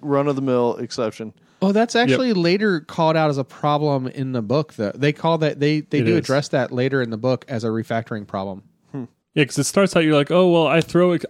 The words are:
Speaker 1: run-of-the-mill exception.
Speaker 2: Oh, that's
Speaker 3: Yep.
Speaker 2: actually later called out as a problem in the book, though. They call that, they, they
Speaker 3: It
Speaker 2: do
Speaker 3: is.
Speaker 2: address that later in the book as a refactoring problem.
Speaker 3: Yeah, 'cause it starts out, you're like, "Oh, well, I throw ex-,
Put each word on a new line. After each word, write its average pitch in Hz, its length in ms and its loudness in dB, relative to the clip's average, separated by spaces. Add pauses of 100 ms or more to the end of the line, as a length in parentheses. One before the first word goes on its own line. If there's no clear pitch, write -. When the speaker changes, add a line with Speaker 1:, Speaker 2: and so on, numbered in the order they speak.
Speaker 1:
run-of-the-mill 135 760 0
exception. 113 560 -8 (300)
Speaker 2:
Oh, 196 100 2
that's 226 220 0
Speaker 3:
Yep. 233 140 2
Speaker 2:
actually 254 260 2
later 185 460 2
called 160 360 0
out 156 140 2
as 139 80 -2
a 135 60 -2
problem 147 640 -2
in 131 240 -8
the 120 100 -2
book, 135 320 -2
though. 104 200 -4
They 143 180 0
call 165 260 0
that, 151 200 0
they, 151 220 0
they 147 200 -2
Speaker 3:
It 120 40 2
Speaker 2:
do 113 80 2
Speaker 3:
is. - 60 4
Speaker 2:
address 139 300 0
that 131 220 -2
later 131 320 0
in 117 80 -4
the 113 60 -6
book 127 320 -2
as 117 160 -6
a 117 40 -2
refactoring 113 580 -4
problem. 98 360 -8 (720)
Speaker 3:
Yeah, 151 100 2
'cause - 140 -8
it 143 60 0
starts 196 300 0
out, 170 80 2
you're 156 140 4
like, 147 160 2
"Oh, 180 180 4
well, 165 160 4
I 156 140 2
throw 175 320 2
ex-, 156 180 -4